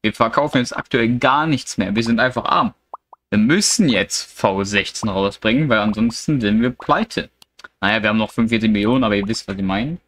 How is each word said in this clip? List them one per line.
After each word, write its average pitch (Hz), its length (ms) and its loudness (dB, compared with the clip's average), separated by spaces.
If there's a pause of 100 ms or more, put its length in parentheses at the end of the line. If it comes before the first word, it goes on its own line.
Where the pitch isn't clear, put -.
Wir 107 100 -2
verkaufen 139 460 0
jetzt 123 180 -2
aktuell 120 420 0
gar 139 280 2
nichts - 320 -2
mehr. 101 180 0
Wir 117 60 0
sind 117 180 0
einfach 127 240 0
arm. - 300 0 (560)
Wir 104 80 2
müssen 160 500 2
jetzt - 420 -2
V 98 320 0
sechzehn 98 460 -4
rausbringen, 107 600 0
weil 113 100 2
ansonsten 110 640 0
sind 107 200 2
wir 123 100 0
pleite. - 600 -4 (500)
Naja, 104 220 0
wir 107 80 2
haben 110 80 2
noch 107 120 -2
fünfundvierzig 113 400 0
Millionen, 110 340 2
aber 104 120 2
ihr 101 100 -2
wisst, 110 220 -6
was 95 80 -6
ich 98 60 -6
meine. 110 460 -4